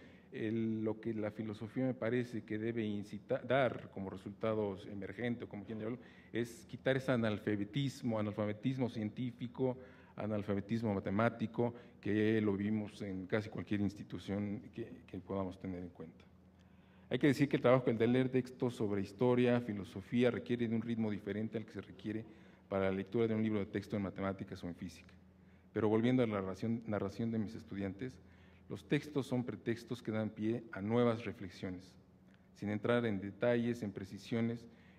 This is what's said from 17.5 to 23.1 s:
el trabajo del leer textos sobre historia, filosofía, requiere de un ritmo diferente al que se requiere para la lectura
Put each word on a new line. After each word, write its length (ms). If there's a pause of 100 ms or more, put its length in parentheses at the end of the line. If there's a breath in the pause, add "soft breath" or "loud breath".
el 60
trabajo 300
del 200
leer 160
textos 460
sobre 260
historia, 600
filosofía, 680
requiere 380
de 60
un 80
ritmo 280
diferente 480
al 60
que 80
se 80
requiere 440 (440 loud breath)
para 180
la 60
lectura 340